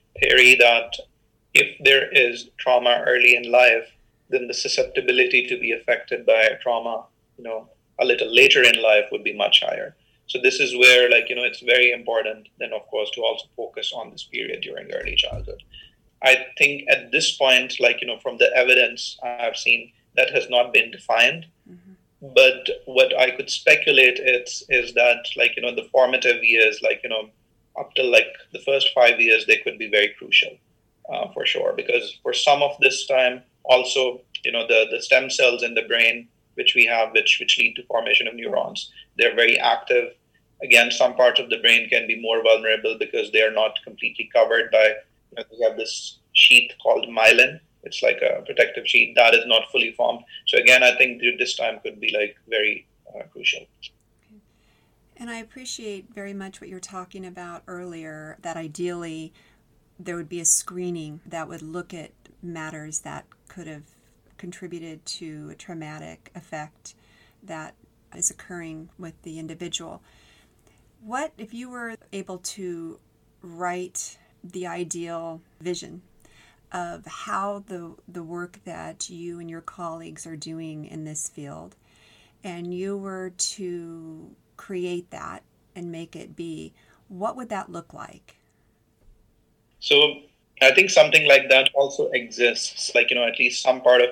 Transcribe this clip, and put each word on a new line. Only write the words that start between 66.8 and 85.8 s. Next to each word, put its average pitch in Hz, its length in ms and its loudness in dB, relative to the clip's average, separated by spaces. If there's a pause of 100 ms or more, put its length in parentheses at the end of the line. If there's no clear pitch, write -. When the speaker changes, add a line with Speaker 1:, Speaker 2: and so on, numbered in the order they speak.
Speaker 2:
that 160 320 -16 (420)
is 170 140 -4
occurring 165 600 -16 (100)
with 165 240 -18
the 160 160 -16
individual. 165 640 -14 (960)
What 254 380 -8
if 208 160 -16
you 247 160 -14
were 233 240 -14 (180)
able 190 260 -12
to 175 600 -12 (420)
write 180 800 -10 (240)
the 180 240 -12
ideal 170 760 -10 (180)
vision 170 440 -12 (680)
of 175 360 -12
how 202 580 -8
the, 170 300 -16 (120)
the 175 140 -16
work 175 440 -14
that 160 440 -14
you 170 300 -14
and 170 100 -14
your 165 120 -16
colleagues 165 640 -16
are 160 80 -16
doing 160 500 -14
in 156 200 -14
this 156 240 -12
field, 156 460 -18 (680)
and 175 300 -12
you 190 220 -8
were 190 420 -12
to 170 1000 -12 (220)
create 180 520 -10
that - 320 -16 (340)
and 175 160 -14